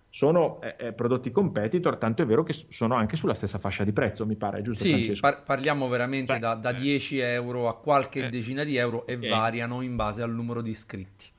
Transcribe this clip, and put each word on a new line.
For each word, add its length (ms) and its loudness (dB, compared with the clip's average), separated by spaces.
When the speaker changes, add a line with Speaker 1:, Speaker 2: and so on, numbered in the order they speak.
Speaker 1:
sono, 520 4
eh, 180 -8
eh, 140 -6
prodotti 380 0
competitor, 680 2
tanto 240 2
è 40 4
vero 180 6
che 100 -2
s-, 160 -12
sono 260 0
anche 220 2
sulla 160 2
stessa 240 -4
fascia 260 -2
di 80 0
prezzo, 340 0
mi 120 -2
pare, 240 -4
giusto 240 -2
Speaker 2:
Sì, 60 6
Speaker 1:
Francesco? 280 2
Speaker 2:
par-, 240 2
parliamo 460 0
veramente 420 0
Speaker 1:
Cioè, 80 0
Speaker 2:
da, 160 0
da 140 -4
Speaker 1:
eh. 100 -2
Speaker 2:
dieci 400 0
euro 480 -2
a 100 -2
qualche 500 2
Speaker 1:
Eh. 20 -4
Speaker 2:
decina 340 -4
di 140 -2
euro 300 0
e 80 -4
Speaker 1:
Ok. 120 -6
Speaker 2:
variano 540 0
in 160 -4
base 240 0
al 100 -2
numero 300 -4
di 80 -4
iscritti. 560 -10